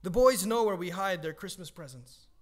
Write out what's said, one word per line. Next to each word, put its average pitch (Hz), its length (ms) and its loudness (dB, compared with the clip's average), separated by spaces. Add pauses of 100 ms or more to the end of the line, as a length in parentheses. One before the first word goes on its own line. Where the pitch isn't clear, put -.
The 190 80 -6
boys 233 360 6
know 226 200 2
where 202 100 2
we 175 140 -6
hide 185 320 -4
their 160 100 -6
Christmas 180 400 -12
presents. 127 560 -20 (140)